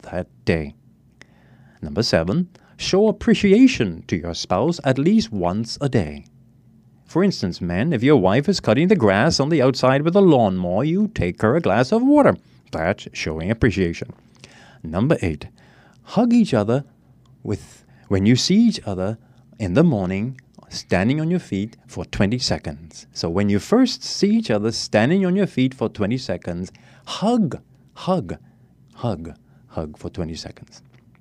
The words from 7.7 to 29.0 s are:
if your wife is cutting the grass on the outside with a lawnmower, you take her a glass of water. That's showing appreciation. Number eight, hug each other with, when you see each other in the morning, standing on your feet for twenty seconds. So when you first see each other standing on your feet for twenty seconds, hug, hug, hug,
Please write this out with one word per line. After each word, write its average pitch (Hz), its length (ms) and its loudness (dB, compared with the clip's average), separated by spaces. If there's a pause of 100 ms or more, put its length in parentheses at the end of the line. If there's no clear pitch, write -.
if 110 100 -2
your 143 140 6
wife 104 320 2
is 185 100 0
cutting 131 300 2
the 208 80 4
grass 107 420 2
on 139 100 0
the 156 140 2
outside 131 400 2
with 170 140 0
a 202 40 6
lawnmower, 101 600 4
you 180 240 0
take - 360 -4
her 113 120 2
a 170 60 0
glass 117 320 0
of 226 100 2
water. 262 340 4 (360)
That's 85 400 -4
showing 82 360 -6
appreciation. 95 640 0 (680)
Number 98 400 0
eight, 82 240 -4 (560)
hug 233 300 0
each 233 200 2
other 117 320 0 (600)
with, - 400 -10 (240)
when 98 180 2
you 120 80 6
see 180 220 0
each 226 280 2
other 98 340 -6 (420)
in 92 140 -4
the 147 100 6
morning, 104 560 -2 (280)
standing 113 520 -2
on 160 100 -4
your 180 80 -2
feet 104 380 -6 (100)
for - 200 -12
twenty 110 340 -2
seconds. 80 720 -8
So - 180 -6
when 101 180 0
you 101 120 0
first - 420 0
see - 320 -2
each 226 160 -2
other 110 220 0
standing 143 520 0
on 180 120 0
your 202 100 0
feet 131 280 -2
for 113 140 -4
twenty 104 300 -4
seconds, 90 540 -8 (340)
hug, 202 560 -2 (320)
hug, 131 440 -6 (560)
hug, 82 440 -8 (300)